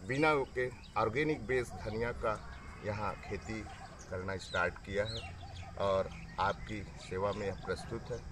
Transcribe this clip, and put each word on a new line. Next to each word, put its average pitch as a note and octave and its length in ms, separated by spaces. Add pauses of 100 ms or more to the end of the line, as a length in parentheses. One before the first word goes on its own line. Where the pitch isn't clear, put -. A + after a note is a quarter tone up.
बिना D3+ 280
के B2+ 340 (280)
ऑर्गेनिक C#3 500
बेस B2+ 240 (140)
धनिया A2+ 260
का A2+ 200 (540)
यहाँ G2+ 280
खेती G#2+ 480 (480)
करना F#2+ 280
स्टार्ट F2+ 360
किया G2 300
है - 180 (580)
और F#2+ 300 (300)
आपकी G2+ 420 (280)
सेवा G2 220
में G#2 160
यह F#2 80 (100)
प्रस्तुत G2+ 460
है। A#2 80 (120)